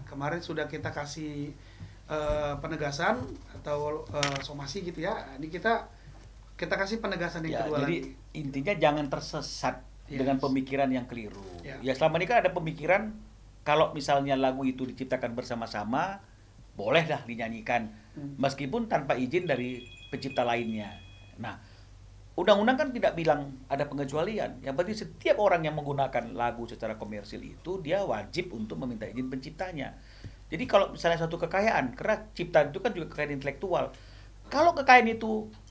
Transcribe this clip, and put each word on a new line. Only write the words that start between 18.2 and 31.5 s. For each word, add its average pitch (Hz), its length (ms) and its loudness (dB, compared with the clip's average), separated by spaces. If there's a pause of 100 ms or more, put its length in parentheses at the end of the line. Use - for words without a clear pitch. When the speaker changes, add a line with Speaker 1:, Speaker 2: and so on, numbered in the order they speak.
Speaker 2:
meskipun 139 480 0
tanpa 147 320 2
izin 147 320 0
dari 127 320 -2 (260)
pencipta 131 380 -2
lainnya. 110 480 0 (480)
Nah, 110 160 -8 (800)
undang-undang 208 420 6
kan 294 140 2
tidak 202 260 2
bilang 143 380 2 (120)
ada 143 220 0
pengecualian. 147 720 -2
Yang 135 160 -4
penting 190 220 0
setiap 214 420 2
orang 180 240 6
yang 151 80 0
menggunakan 139 640 0
lagu 117 320 -2
secara 110 260 -6
komersil 104 460 -10
itu - 400 -8
dia 175 240 0
wajib 127 480 -4
untuk 110 240 -6
meminta 113 320 -6
izin 123 180 -4
penciptanya. 139 720 -8 (480)
Jadi - 220 -6
kalau 196 260 6
misalnya 170 240 2
suatu 165 240 -2
kekayaan, 190 560 2